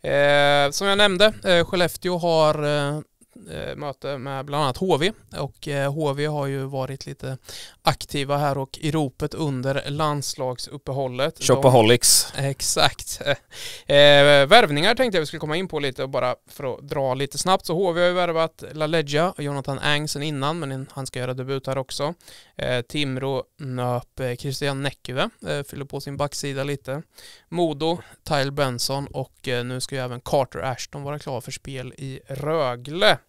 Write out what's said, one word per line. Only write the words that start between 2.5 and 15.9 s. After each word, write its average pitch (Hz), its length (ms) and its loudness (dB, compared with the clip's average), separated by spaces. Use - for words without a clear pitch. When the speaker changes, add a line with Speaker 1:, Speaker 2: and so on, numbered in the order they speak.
Speaker 1:
eh, 147 320 0
eh, - 260 -8
möte 143 420 -8
med 135 260 -8
bland 147 200 -2
annat 131 120 0
H 185 200 2
V, 175 160 2
och, 147 300 -8
eh, 139 240 0
H 147 200 0
V 143 140 -2
har 147 200 -2
ju 135 180 -4
varit 135 420 -8
lite 131 320 -10
aktiva 143 560 0
här 143 200 0
och 135 220 -8
i 156 100 -2
ropet 147 440 -2
under 139 560 -2
landslagsuppehållet. 139 1500 -4
De - 80 -8
Speaker 2:
Shopaholics. 123 920 6
Speaker 1:
Exakt. - 840 -2
Eh, 147 100 4
värvningar 180 480 6
tänkte 233 220 0
jag 165 60 4
vi 147 40 -4
skulle - 140 -10
komma 151 160 -4
in 185 120 -4
på 156 100 -4
lite, 139 280 -4